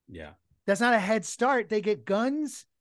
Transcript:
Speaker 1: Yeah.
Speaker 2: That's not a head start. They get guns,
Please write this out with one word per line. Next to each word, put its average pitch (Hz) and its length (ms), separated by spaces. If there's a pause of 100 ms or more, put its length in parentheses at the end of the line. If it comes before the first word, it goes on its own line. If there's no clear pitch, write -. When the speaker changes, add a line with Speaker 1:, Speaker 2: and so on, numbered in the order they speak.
Speaker 1:
Yeah. 80 280 (320)
Speaker 2:
That's 196 160
not 240 100
a 226 60
head 202 260
start. 240 460
They 214 100
get 202 240
guns, 262 640 (140)